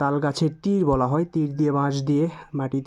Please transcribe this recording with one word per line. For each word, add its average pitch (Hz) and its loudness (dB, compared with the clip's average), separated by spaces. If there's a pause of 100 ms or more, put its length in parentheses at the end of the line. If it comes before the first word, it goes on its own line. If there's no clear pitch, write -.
তাল 143 2 (100)
গাছের 151 0 (100)
তীর 202 2 (100)
বলা 131 2
হয়, 160 0
তীর 151 0 (100)
দিয়ে, 147 2
বাঁশ 139 0 (140)
দিয়ে, 147 2 (340)
মাটি 135 -2